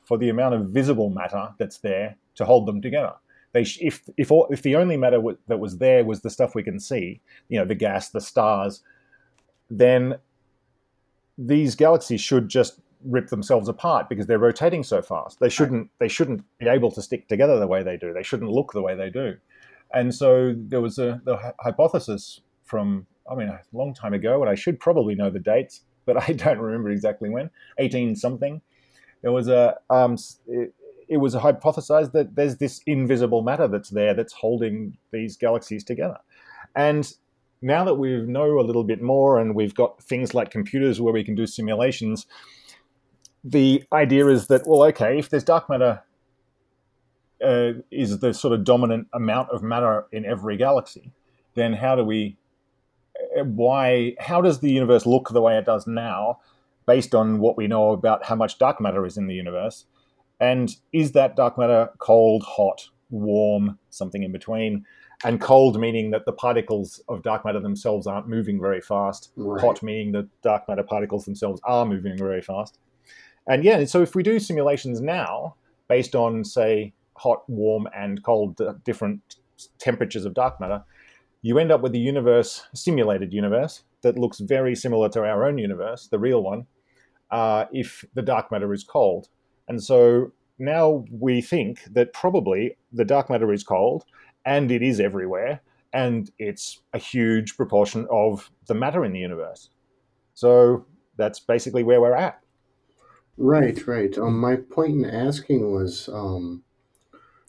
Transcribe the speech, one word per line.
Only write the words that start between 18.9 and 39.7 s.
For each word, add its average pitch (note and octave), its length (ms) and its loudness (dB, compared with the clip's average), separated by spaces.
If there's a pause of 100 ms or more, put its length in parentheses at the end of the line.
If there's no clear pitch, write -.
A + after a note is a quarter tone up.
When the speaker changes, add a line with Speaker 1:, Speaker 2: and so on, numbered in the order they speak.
Speaker 1:
they F#2+ 160 -8
do. B2+ 260 -8 (560)
And B2 220 -2
so B2+ 420 4
there A#2 240 -4
was A#2 160 -4
a, A#2+ 260 -4
the B2 140 -2
hy-, A#2 220 -12
hypothesis A#2 840 -2 (220)
from, G2+ 420 -4 (240)
I B2+ 60 -10
mean, A2 140 -6
a F2 120 -12 (100)
long C3 220 -6
time G#2+ 200 -8
ago, A2 280 0
and E3+ 80 2
I G3 60 2
should F3 240 -4
probably C3 340 2
know G2+ 160 -2
the F#2+ 100 -6
dates, A2 420 -2 (240)
but - 120 2
<laughs> B2 100 -2
I E3 60 -2
don't C#3+ 240 0
remember A2 320 -6
exactly G#2 400 -4
when, C3 220 -6 (260)
eighteen B2+ 380 -2
something. B2+ 460 -6 (600)
There A#2+ 100 -2
was B2 160 0
a, A#2+ 300 6 (140)
um, B2 220 4
s-, - 340 -10
it, A#2+ 260 -6 (360)
it D#3 80 0
was C3+ 180 0
hypothesized D3+ 800 0
that D3 220 0
there's C#3+ 220 0
this - 300 -6
invisible B2 540 0
matter C3+ 260 0
that's G2+ 220 -6
there G#2 240 0
that's A2 200 -4
holding A2 640 -4 (140)
these A2 240 -8
galaxies A2+ 480 -2
together. - 340 -6 (580)
And D3 380 0 (480)
now D3 220 0
that F3+ 120 2
we C3 260 -2
know C#3 380 0
a B2+ 40 2
little A#2 220 0
bit G#2 160 -4
more C3+ 360 4
and A2 160 0
we've G#2 220 -2